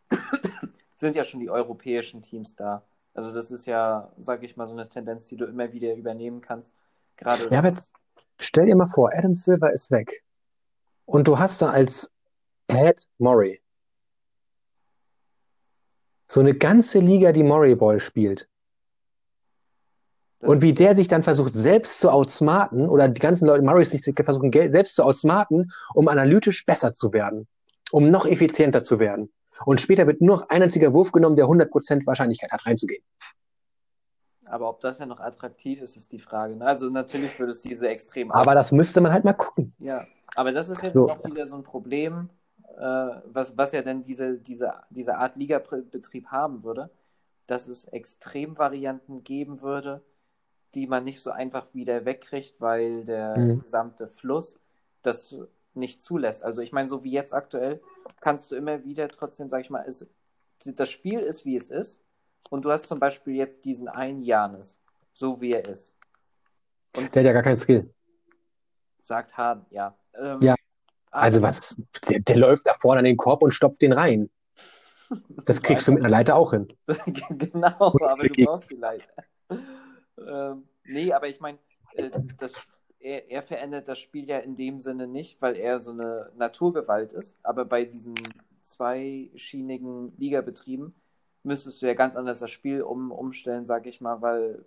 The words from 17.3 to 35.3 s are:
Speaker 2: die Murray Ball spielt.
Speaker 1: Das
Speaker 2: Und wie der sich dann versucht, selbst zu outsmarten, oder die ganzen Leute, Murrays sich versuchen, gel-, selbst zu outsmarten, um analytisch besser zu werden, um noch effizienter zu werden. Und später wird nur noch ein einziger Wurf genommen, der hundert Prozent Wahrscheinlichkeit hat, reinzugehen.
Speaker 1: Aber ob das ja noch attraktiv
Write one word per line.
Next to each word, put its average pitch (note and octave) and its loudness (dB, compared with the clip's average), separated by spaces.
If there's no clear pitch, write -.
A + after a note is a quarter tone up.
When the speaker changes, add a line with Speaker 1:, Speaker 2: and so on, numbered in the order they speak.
Speaker 2:
die D#3 4
Murray C#3+ 8
Ball G#2+ 4
spielt. G2+ -2
Speaker 1:
Das A#2+ -2
Speaker 2:
Und C#3+ 6
wie D#3+ 8
der F#3+ 8
sich F#3+ 4
dann E3 2
versucht, C#3 2
selbst D#3 2
zu F3 6
outsmarten, D3 2
oder C#3+ 6
die A#2+ -4
ganzen E3+ 4
Leute, C#3+ 6
Murrays D#3+ 6
sich C#3 -4
versuchen, C3+ 0
gel-, D3+ 4
selbst F#3 4
zu D3 4
outsmarten, E3+ 0
um D3+ 4
analytisch D3 2
besser C3 0
zu G#2+ -4
werden, G#2+ -4
um D3 6
noch F#3 6
effizienter D3+ 2
zu A2 0
werden. G#2 -2
Und C3+ 4
später F#3+ 4
wird D3 2
nur F#3 8
noch F3+ -8
ein F3+ 4
einziger D#3+ 4
Wurf F#3 4
genommen, D#3+ 4
der C#3 6
hundert E3 6
Prozent C#3+ 0
Wahrscheinlichkeit B2 -2
hat, - -8
reinzugehen. - -4
Speaker 1:
Aber A#2 -8
ob - -12
das B2+ -8
ja C#3+ -14
noch A#2+ -16
attraktiv C3 -12